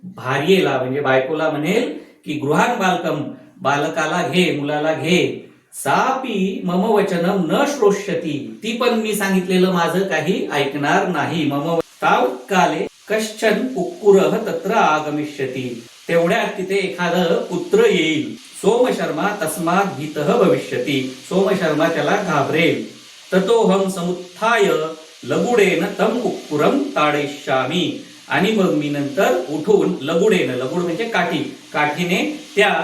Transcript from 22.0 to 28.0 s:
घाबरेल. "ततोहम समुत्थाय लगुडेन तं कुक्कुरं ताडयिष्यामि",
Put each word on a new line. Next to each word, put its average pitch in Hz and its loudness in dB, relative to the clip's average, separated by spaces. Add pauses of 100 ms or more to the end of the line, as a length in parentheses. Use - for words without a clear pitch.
घाबरेल. 156 0 (380)
"ततोहम 190 4
समुत्थाय 190 -2 (600)
लगुडेन 180 2 (140)
तं 226 0
कुक्कुरं 175 0
ताडयिष्यामि", 147 -2 (240)